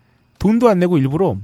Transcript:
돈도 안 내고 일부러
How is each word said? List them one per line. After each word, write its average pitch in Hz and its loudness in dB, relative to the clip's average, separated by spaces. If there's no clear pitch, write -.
돈도 226 2
안 196 2
내고 180 0
일부러 139 -2